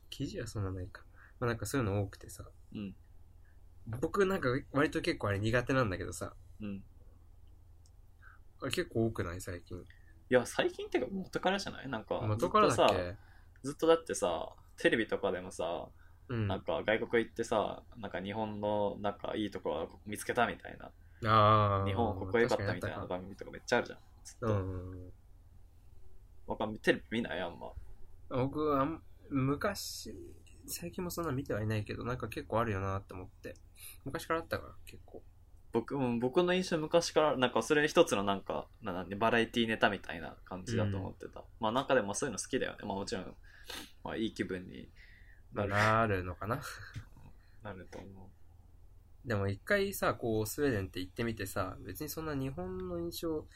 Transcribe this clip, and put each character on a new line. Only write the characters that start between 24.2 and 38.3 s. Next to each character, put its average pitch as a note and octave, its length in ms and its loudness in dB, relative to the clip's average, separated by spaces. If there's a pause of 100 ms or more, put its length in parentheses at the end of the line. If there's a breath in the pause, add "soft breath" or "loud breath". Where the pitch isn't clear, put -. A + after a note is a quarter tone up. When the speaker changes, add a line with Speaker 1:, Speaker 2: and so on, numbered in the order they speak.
Speaker 2:
ず - 140 -18
っ - 20 -20
と。 A#2+ 80 -4
Speaker 1:
う A2 40 2
ん - 20 4
う F#2+ 240 -2
ん F#2 160 -8
う - 20 -10
ん。 F2+ 180 -14 (1300)
Speaker 2:
わ G#2+ 100 -6
か A2 100 -2
ん-、 G#2+ 120 -6
テ - 140 2
レ G#2 180 -4
ビ A2 80 -2
見 A#2+ 40 0
な - 120 -6
い？ F2 60 -2
あ F2+ 80 -2
ん - 100 -12
ま。 A#1+ 140 -10 (580)
Speaker 1:
僕、 C#3+ 480 0
あ C3+ 60 4
ん-、 D#3 180 -2 (260)
昔、 C#3+ 840 -2 (520)
最 - 260 -8
近 F#3+ 100 -6
も F3 80 -4
そ E3+ 120 -4
ん E3 40 -2
な D3 60 0
見 C3 100 0
て - 100 -6
は G#2+ 100 -2
い A2 40 0
な G#2+ 100 0
い G#2 80 -2
け - 100 -8
ど、 A2 100 -6
な A#2+ 100 -2
ん - 20 -4
か B2 120 -6
結 - 180 -8
構 A2 140 2
あ A#2 40 4
る A2+ 80 0
よ F#2+ 80 0
な G2 180 -2
っ G2 40 -8
て - 120 -14
思 F#2 100 -10
っ G2+ 40 -14
て。 - 280 -14 (480 loud breath)
昔 C#3+ 220 -6
か E3 80 0
ら E3 60 0
あ - 20 -4
っ E3 60 -12
た A#2 100 -2
か - 80 -12
ら、 - 80 -16 (120)
結 - 180 -16
構。 - 180 -16 (500)
Speaker 2:
僕、 A#2 240 0
う C#3+ 40 0
ん、 A#2+ 200 0
僕 B2+ 220 4
の F3+ 120 4
印 F3+ 160 0
象 E3+ 80 2
昔 E3 340 4
か D#3 100 6
ら、 D3 140 4
な B2 120 6
ん - 40 -6
か C3+ 100 2
そ - 120 2
れ D3 140 6
一 E3 160 8
つ - 100 -2
の G2+ 80 2
な G2+ 120 2